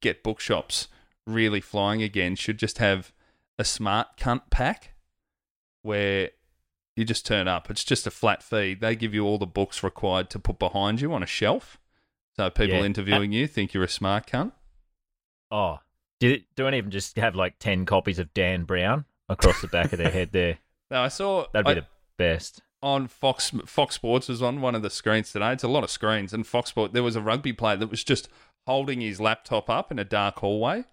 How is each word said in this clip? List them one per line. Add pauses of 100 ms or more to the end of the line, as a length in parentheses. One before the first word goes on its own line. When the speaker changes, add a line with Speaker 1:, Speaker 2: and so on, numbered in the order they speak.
Speaker 1:
get
bookshops (400)
really
flying
again,
should
just
have (460)
a
smart
cunt
pack (880)
where (640)
you
just
turn
up.
It's
just
a
flat
fee.
They
give
you
all
the
books
required
to
put
behind
you
on
a
shelf. (580)
So
people
Speaker 2:
Yeah.
Speaker 1:
interviewing
you
think
you're
a
smart
cunt. (1000)
Speaker 2:
Oh, (400)
do, (160)
don't
even
just
have,
like,
ten
copies
of
Dan
Brown (240)
across
the
back
of
their
head
there.
Speaker 1:
<laughs> (240)
No,
I
saw
Speaker 2:
That'd
be
Speaker 1:
I
Speaker 2:
the (320)
best. (220)
Speaker 1:
on
Fox, (160)
Fox
Sports
was
on
one
of
the
screens
today.
It's
a
lot
of
screens.
And
Fox
Sport,
there
was
a
rugby
player
that
was
just (380)
holding
his
laptop
up
in
a
dark
hallway.